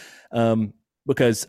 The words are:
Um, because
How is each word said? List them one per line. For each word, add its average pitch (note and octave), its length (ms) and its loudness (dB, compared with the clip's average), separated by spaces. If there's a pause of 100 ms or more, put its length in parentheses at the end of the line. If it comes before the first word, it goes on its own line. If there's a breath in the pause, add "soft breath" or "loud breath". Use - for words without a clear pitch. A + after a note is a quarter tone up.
(320 loud breath)
Um, A2+ 420 0 (320)
because B2 420 0